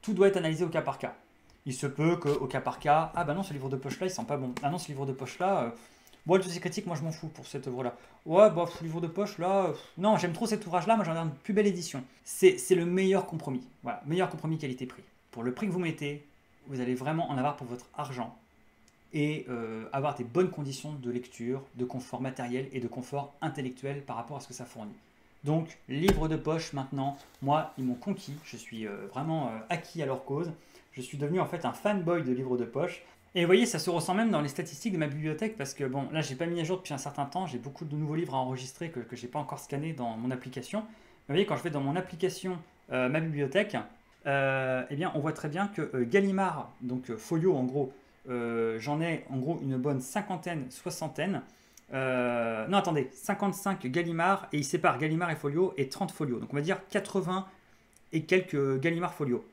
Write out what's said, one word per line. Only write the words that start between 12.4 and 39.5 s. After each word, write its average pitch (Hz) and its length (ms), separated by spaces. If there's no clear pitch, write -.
c'est - 160
le 170 100
meilleur 190 400
compromis. 139 400
Voilà, 113 240
meilleur 175 240
compromis 156 300
qualité-prix. 127 440
Pour 117 100
le 123 120
prix 214 120
que 190 60
vous 175 80
mettez, 151 440
vous 131 140
allez 123 120
vraiment 143 380
en 139 60
avoir 143 180
pour 143 100
votre 123 300
argent. 131 420
Et, 151 320
euh, 113 460
avoir 139 220
des 123 80
bonnes 160 260
conditions 147 440
de 123 180
lecture, 123 500
de 123 100
confort 123 340
matériel 127 540
et 135 60
de 117 80
confort 139 440
intellectuel 139 600
par 127 140
rapport 120 220
à - 20
ce - 80
que 123 80
ça 123 100
fournit. 107 300
Donc, 156 340
livre 160 400
de 156 80
poche 160 380
maintenant, 139 440
moi, 151 340
ils 131 60
m'ont 123 100
conquis. 165 400
Je - 140
suis, 110 300
euh, 101 240
vraiment, 151 380
euh, - 20
acquis 170 320
à 139 60
leur 131 180
cause. 156 260
Je 131 80
suis 135 160
devenu 147 220
en 156 60
fait - 200
un 117 80
fanboy 175 500
de 127 80
livres 127 260
de 120 80
poche. 143 380
Et 180 60
vous 170 60
voyez, 214 180
ça 226 120
se 185 120
ressent 170 260
même 226 160
dans 156 100
les 147 60
statistiques 180 460
de 180 40
ma 156 100
bibliothèque 156 500
parce 139 160
que, 143 100
bon, 135 280
là, 160 100
j'ai 135 140
pas 165 120
mis 170 120
à 165 40
jour 185 140
depuis 185 160
un 131 60
certain 143 260
temps. 180 200
J'ai 131 140
beaucoup 139 260
de 147 100
nouveaux 151 200
livres 165 180
à 135 40
enregistrer 131 520
que, 160 100
que 117 160
j'ai 120 120
pas 127 120
encore 143 200